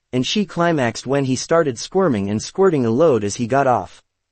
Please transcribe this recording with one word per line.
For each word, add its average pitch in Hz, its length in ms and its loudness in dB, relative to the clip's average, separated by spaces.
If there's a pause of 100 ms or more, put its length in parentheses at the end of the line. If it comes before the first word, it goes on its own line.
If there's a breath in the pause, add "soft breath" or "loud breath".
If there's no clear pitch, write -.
(120)
and 127 140 -2
she 208 180 -2
climaxed 160 640 -2
when 139 180 0
he 127 120 -2
started 160 420 0
squirming 127 500 0
and 107 140 -2
squirting 170 420 2
a 113 60 0
load 123 340 2
as 101 120 -6
he 123 100 -4
got 135 200 2
off. 107 360 -2 (300)